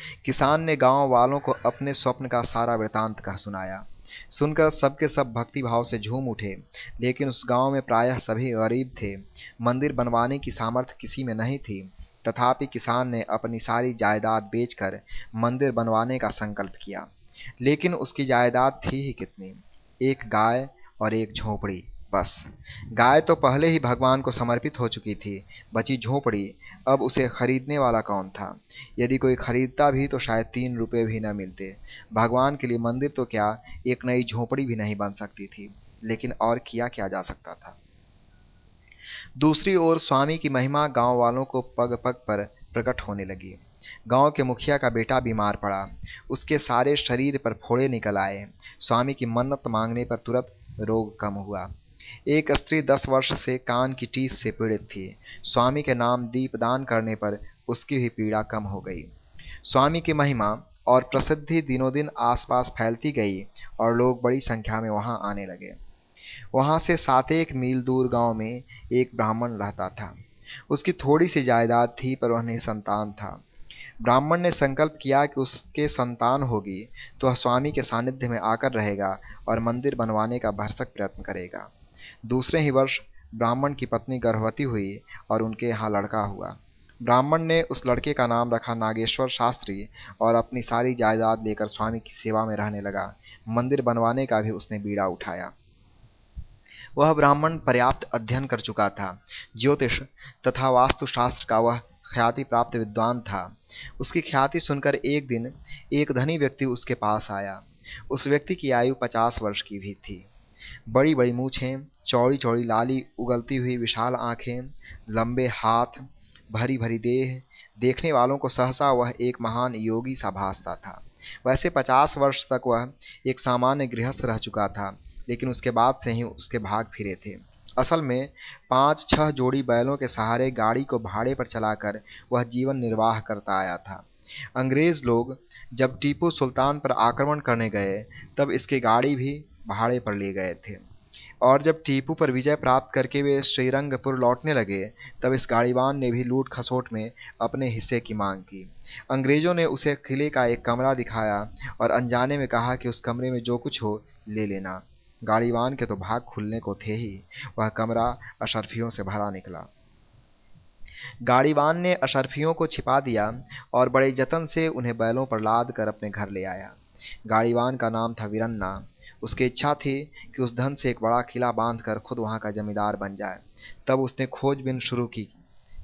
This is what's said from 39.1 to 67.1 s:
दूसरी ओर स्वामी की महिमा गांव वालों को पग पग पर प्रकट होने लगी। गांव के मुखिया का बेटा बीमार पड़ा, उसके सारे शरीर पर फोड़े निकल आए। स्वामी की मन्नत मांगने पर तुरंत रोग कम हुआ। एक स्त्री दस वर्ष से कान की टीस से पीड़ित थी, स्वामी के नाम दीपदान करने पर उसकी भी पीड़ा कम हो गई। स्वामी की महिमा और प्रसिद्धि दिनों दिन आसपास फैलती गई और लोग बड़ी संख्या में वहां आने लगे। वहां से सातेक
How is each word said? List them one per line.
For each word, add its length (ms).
दूसरी 380
ओर 240
स्वामी 380
की 120
महिमा 380
गांव 300
वालों 280
को 160
पग 440
पग 80
पर 420
प्रकट 280
होने 240
लगी। 340
गांव 240
के 120
मुखिया 340
का 120
बेटा 300
बीमार 360
पड़ा, 340
उसके 280
सारे 380
शरीर 420
पर 160
फोड़े 340
निकल 300
आए। 300
स्वामी 340
की 120
मन्नत 420
मांगने 380
पर 120
तुरंत 380
रोग 400
कम 140
हुआ। 380
एक 240
स्त्री 300
दस 280
वर्ष 300
से 180
कान 360
की 120
टीस 360
से 100
पीड़ित 300
थी, 360
स्वामी 380
के 120
नाम 340
दीपदान 560
करने 320
पर 240
उसकी 300
भी 120
पीड़ा 340
कम 200
हो 180
गई। 300
स्वामी 380
की 120
महिमा 500
और 160
प्रसिद्धि 580
दिनों 320
दिन 160
आसपास 580
फैलती 340
गई 360
और 160
लोग 280
बड़ी 180
संख्या 400
में 80
वहां 320
आने 240
लगे। 300
वहां 240
से 180
सातेक 560